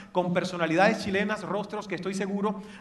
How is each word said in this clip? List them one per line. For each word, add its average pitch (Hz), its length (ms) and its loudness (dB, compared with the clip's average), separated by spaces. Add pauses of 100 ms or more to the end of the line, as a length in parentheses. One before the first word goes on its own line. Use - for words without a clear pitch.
(100)
con 180 220 2
personalidades 175 720 4
chilenas, 202 400 0
rostros 208 420 -4
que 190 80 -6
estoy 190 200 -4
seguro 202 500 -2 (160)